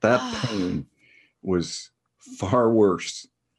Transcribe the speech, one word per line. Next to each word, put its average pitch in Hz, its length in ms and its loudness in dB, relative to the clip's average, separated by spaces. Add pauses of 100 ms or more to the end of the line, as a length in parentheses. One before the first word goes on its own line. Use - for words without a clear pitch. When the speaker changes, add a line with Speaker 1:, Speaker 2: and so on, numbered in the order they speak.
Speaker 1:
that 120 180 4 (220)
Speaker 2:
<sighs> 127 60 -4
Speaker 1:
pain 90 400 -4 (540)
was 90 500 -4 (480)
far 113 320 2
worse 101 560 2 (320)